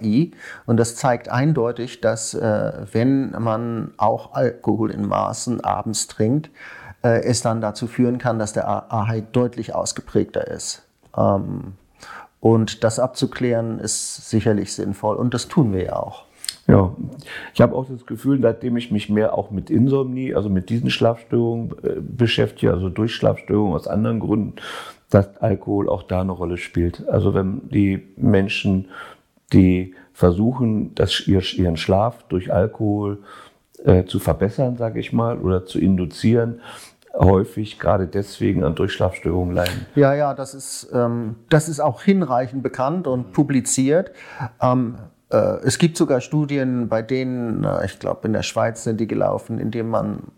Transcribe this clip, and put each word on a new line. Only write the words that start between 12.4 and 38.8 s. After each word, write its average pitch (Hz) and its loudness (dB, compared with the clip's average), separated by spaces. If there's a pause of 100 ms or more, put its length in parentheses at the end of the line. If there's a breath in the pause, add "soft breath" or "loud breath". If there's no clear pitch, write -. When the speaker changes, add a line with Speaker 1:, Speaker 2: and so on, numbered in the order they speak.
Speaker 1:
das 113 2
abzuklären 120 -2
ist - -8
sicherlich 104 0
sinnvoll 101 -2
und 120 -2
das 120 -4
tun 120 2
wir 92 0
ja - -4
auch. - -8 (420 loud breath)
Speaker 2:
Ja, 92 6 (640 loud breath)
ich - 4
habe 120 6
auch 131 -4
das 127 -14
Gefühl, 131 0
seitdem 120 0
ich 117 -6
mich 104 -2
mehr 107 2
auch 101 -6
mit 95 -6
Insomnie, 131 2
also 104 0
mit 95 0
diesen 117 0
Schlafstörungen, 117 0 (140)
äh, - -4
beschäftige, 113 0
also 90 -2
durch 107 -2
Schlafstörungen 101 0
aus - -4
anderen 113 0
Gründen, 98 -2 (560 loud breath)
dass 101 4
Alkohol 101 0
auch 95 -2
da 92 -2
eine 95 -2
Rolle 87 -4
spielt. 87 -2
Also 98 4
wenn 95 -2
die 98 2
Menschen, 98 2 (640 loud breath)
die 92 6 (180 loud breath)
versuchen, 110 2
das, - 0
ihr, 95 4 (140)
ihren 85 2
Schlaf 98 0
durch 92 -4
Alkohol, 104 0 (640 loud breath)
äh, 92 6
zu - -4
verbessern, 107 0
sage 113 -4
ich 110 -8
mal, 117 0
oder 92 0
zu - -8
induzieren, 107 2 (540 loud breath)
häufig 98 2
gerade 95 2
deswegen 98 -2
an 80 0
Durchschlafstörungen 90 -2